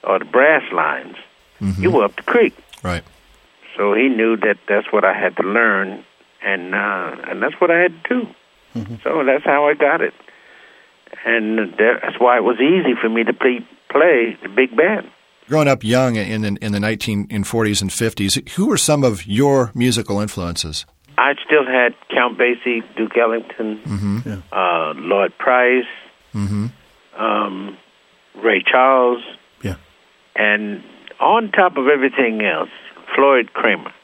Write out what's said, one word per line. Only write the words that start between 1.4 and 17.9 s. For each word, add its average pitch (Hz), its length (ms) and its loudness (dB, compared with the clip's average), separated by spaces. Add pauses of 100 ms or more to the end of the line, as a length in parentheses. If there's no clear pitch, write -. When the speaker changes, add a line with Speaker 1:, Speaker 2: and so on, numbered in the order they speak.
Speaker 2:
Mm-hmm. 95 240 -2
Speaker 1:
you 190 80 2
were 120 140 4
up 101 100 -4
the - 80 -14
creek. - 300 2 (300)
Speaker 2:
Right. 87 200 -4 (720)
Speaker 1:
So 101 180 0
he 120 160 2
knew 113 280 2
that 104 200 0 (120)
that's 101 240 0
what 104 100 2
I 95 100 4
had 95 240 -2
to 107 60 0
learn, 101 640 0 (380)
and, 95 320 -4
uh, 98 400 -4 (120)
and 98 140 -8
that's 143 180 -4
what 175 120 2
I 165 80 2
had 170 240 -2
to - 60 -8
do. 247 180 -2 (480)
Speaker 3:
Mm-hmm. 113 280 -10
Speaker 1:
So 147 200 -2
that's 131 220 2
how 147 240 2
I 147 40 2
got 147 280 2
it. - 120 -4 (1120)
And 110 520 -2
that's - 420 0
why 123 180 6
it 110 60 0
was 117 160 0
easy 147 400 2
for 117 100 -2
me 113 140 0
to 113 100 -2
play, 123 320 -6 (240)
play 135 540 2
the - 60 -10
big 120 260 0
band. 185 340 0 (380)
Speaker 2:
Growing 156 220 2
up 135 140 2
young 120 340 2
in 107 240 -4
the, 101 200 -2
in 110 120 -4
the 101 60 0
nineteen 104 500 -2
in 104 160 -2
forties 107 360 0
and 95 120 -4